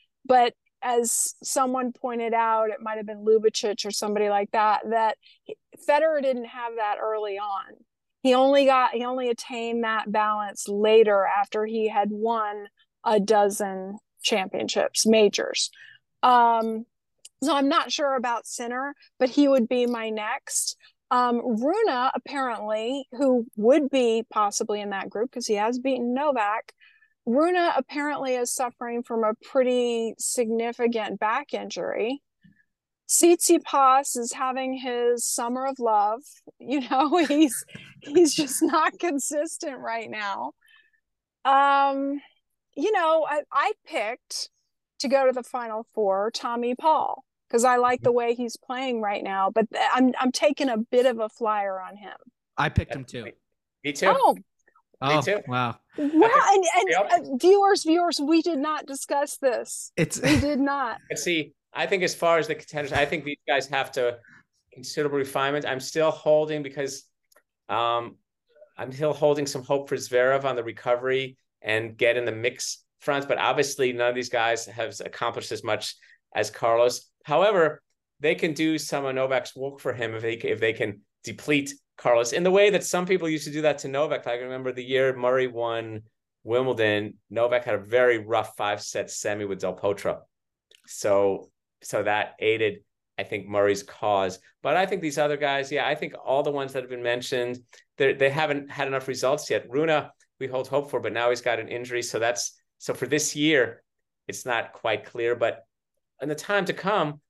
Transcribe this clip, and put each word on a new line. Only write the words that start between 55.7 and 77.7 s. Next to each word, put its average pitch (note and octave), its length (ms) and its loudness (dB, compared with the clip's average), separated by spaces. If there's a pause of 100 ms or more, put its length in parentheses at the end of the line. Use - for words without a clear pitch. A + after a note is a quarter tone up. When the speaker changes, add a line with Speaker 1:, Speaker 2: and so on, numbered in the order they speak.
Speaker 1:
Wow. D#4 320 4 (220)
And, G4 120 4 (120)
and, F#4+ 120 4
Speaker 3:
Yep. - 220 2
Speaker 1:
uh, C#4 260 0
viewers, G4 460 6
viewers, E4 400 2
we D#4+ 180 4
did D#4+ 200 -2
not D4+ 260 -4
discuss C#4 520 -4
this. - 580 -4
Speaker 2:
It's - 240 0
Speaker 1:
We C#4 200 4
did C#4+ 200 0
not. C#4 440 -2
Speaker 3:
<laughs> - 60 -20
But - 80 -8
see, E3 360 -4 (200)
I D#3 120 -2
think F3+ 180 0
as E3 100 0
far E3+ 240 2
as D#3 80 0
the D#3 80 -4
contenders, D3 380 -8
I C#3+ 120 2
think D3+ 200 -4
these D3 240 -8
guys C#3 180 0
have C3+ 260 -4
to A#2+ 260 -2 (540)
considerable C#3+ 460 -4
refinement. C#3 480 -2
I'm B2+ 140 -4
still D#3 320 0
holding D3+ 500 2
because, C#3 420 -8 (640)
um, A#2 480 -2 (640)
I'm B2 140 -10
still D3 200 0
holding D3 340 2
some C3+ 180 -8
hope C#3 240 -2
for C3+ 80 -2
Zverev B2+ 480 2
on C3 100 0
the A#2+ 80 -4
recovery C3 760 -2 (240)
and A2+ 360 -4
get A#2 200 4
in B2 80 -2
the A#2 80 -4
mix - 520 -6 (160)
front, C#3 260 -2
but C#3+ 120 -2
obviously C3 540 0
none A#2+ 160 0
of B2 60 -2
these B2 140 -6
guys A#2 380 -2
have A2 280 -8 (100)
accomplished - 460 -8
as G#2+ 140 -8
much - 320 -4 (380)
as G#2 160 -2
Carlos. A#2+ 600 0 (140)
However, D#3+ 580 2 (380)